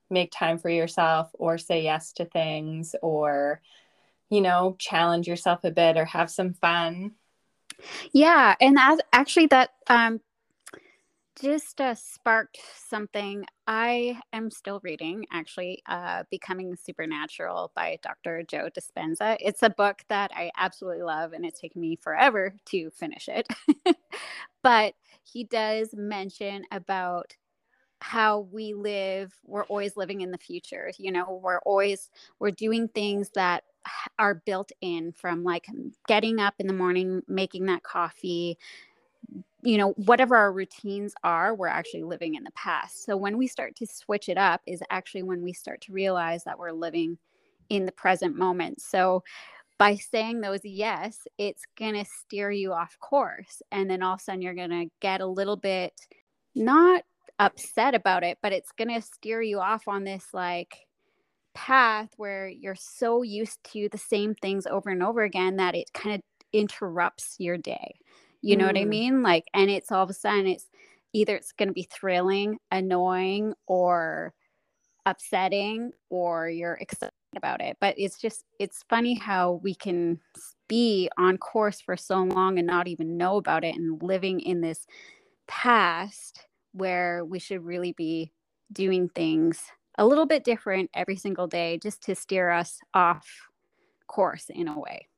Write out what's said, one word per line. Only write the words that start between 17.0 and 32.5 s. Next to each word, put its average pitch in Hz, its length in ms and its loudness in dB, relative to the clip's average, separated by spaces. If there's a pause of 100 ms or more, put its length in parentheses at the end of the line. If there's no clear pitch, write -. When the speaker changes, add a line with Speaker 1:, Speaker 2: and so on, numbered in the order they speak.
Speaker 2:
by 165 280 -4
Doctor 165 400 -8
Joe 156 280 -8
Dispenza. 180 720 -4
It's 202 220 -2
a 220 80 6
book 202 380 0
that 202 260 -2
I 170 220 -8
absolutely 180 480 -6
love, 160 280 -4
and 165 140 -8
it's 165 140 -12
taken 170 200 -12
me 165 160 -4
forever 196 580 2 (120)
to 160 240 -4
finish - 380 -12
it. - 180 -4 (400)
<laughs> 359 120 4 (640)
But 226 320 6 (300)
he 240 200 -12
does 220 500 -2
mention 196 760 -8
about 180 680 -6 (640)
how 214 400 2
we 208 340 -10
live, 196 600 -4 (100)
we're 202 200 -6
always 202 320 -4
living 196 260 -6
in 180 100 -6
the 180 60 -10
future, - 600 -12
you 196 140 -8
know, 185 300 -4
we're 180 180 -2
always, 196 500 0 (300)
we're 208 120 0